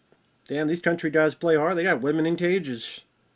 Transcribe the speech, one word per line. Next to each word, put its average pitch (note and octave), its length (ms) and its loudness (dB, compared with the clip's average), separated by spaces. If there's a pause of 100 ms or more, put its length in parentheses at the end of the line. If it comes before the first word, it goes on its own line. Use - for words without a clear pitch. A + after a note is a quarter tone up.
(480)
Damn, D3+ 200 -2
these E3+ 120 -2
country E3+ 300 -2
guys D#3 240 4
play E3 220 2
hard. E3 200 0
They E3+ 60 0
got F3 180 0
women D#3 260 0
in E3 100 0
cages. E3 640 -4 (360)